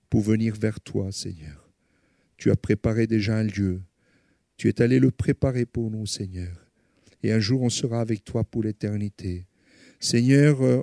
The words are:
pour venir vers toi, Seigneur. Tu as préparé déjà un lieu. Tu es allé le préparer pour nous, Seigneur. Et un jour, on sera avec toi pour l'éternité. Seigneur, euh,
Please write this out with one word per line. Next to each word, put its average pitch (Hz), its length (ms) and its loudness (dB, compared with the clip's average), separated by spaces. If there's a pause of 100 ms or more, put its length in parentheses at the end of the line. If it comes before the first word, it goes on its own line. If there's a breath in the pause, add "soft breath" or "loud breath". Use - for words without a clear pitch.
pour 113 120 2
venir 110 340 0
vers 107 260 -4
toi, 98 320 -6
Seigneur. 78 580 -14 (640)
Tu - 160 2
as 98 60 4
préparé 113 500 0
déjà 110 300 0
un 110 60 0
lieu. 95 380 -2 (760)
Tu - 100 -2
es 107 140 2
allé 123 180 4
le 131 120 4
préparer 131 540 -2
pour 113 240 -6
nous, 107 160 -6
Seigneur. 92 640 -10 (560 soft breath)
Et 110 80 0
un 113 80 2
jour, 117 220 0
on 123 80 0
sera 117 320 -2
avec 110 240 -4
toi 113 180 -4
pour 113 200 -4
l'éternité. 104 840 -6 (540 soft breath)
Seigneur, 135 600 4
euh, 127 220 4